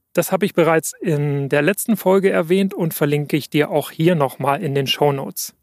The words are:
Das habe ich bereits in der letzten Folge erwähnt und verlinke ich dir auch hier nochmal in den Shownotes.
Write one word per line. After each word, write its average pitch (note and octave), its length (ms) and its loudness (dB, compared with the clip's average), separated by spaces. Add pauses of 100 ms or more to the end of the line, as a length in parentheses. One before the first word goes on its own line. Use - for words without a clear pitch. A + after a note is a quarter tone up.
(140)
Das - 180 0
habe F#3+ 140 0
ich - 80 -6
bereits D#3+ 460 2
in D3 480 -2
der D3 140 2
letzten G3 340 0
Folge F#3+ 340 2
erwähnt F#3+ 440 0
und E3 200 -4
verlinke D3 420 0
ich C#3 140 -6
dir D3 200 0
auch D3 200 -2
hier F3 240 2
nochmal C#3 480 0
in C#3 120 -2
den C#3 120 0
Shownotes. C#3 760 -2